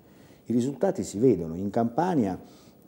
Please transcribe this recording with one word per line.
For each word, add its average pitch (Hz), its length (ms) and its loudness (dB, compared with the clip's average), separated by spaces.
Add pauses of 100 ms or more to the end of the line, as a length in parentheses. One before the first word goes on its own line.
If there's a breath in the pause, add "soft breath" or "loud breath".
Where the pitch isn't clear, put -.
(460 loud breath)
I 113 80 -2
risultati 135 500 0
si 92 140 -8
vedono. 85 380 2
In 101 160 -6
Campania 120 680 0 (480 loud breath)